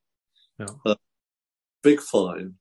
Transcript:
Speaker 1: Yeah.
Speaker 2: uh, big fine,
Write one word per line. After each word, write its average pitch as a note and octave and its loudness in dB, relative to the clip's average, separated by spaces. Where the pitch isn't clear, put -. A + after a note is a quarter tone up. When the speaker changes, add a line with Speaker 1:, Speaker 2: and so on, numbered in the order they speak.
Speaker 1:
Yeah. G#2+ -10
Speaker 2:
uh, G#2 2
big D3 6
fine, F#2 -4